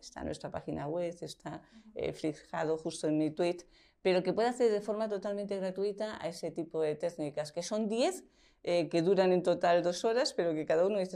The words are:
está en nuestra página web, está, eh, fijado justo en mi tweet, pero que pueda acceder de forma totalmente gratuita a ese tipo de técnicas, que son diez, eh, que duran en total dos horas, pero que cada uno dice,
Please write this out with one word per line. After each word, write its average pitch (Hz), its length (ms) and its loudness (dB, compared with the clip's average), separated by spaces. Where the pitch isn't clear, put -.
está - 200 -14
en - 40 -8
nuestra 151 240 -8
página 147 380 -6
web, 170 340 -4
está, - 400 -12
eh, 147 200 -4
fijado 160 640 -4
justo 160 300 -4
en 156 100 2
mi 156 140 2
tweet, 175 260 0
pero 185 200 4
que 180 120 0
pueda 220 160 2
acceder 247 220 4
de 208 100 0
forma 214 260 -2
totalmente 202 500 -4
gratuita 196 640 -4
a 156 60 -4
ese 170 240 -6
tipo 160 300 -4
de 151 140 2
técnicas, 151 580 -4
que 175 100 -6
son 214 240 -2
diez, 262 360 0
eh, 175 220 2
que 165 140 2
duran 185 280 6
en 180 120 4
total 175 400 4
dos 175 220 -2
horas, 240 280 2
pero 170 200 0
que 156 120 -2
cada 160 200 4
uno 202 140 2
dice, 185 160 -2